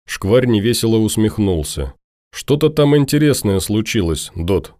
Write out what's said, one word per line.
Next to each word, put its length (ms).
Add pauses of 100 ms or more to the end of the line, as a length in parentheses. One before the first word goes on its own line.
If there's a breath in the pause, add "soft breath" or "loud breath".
Шкварь 400
невесело 500
усмехнулся. 1000 (380)
"Что-то 380
там 260
интересное 640
случилось, 720
Дот, 460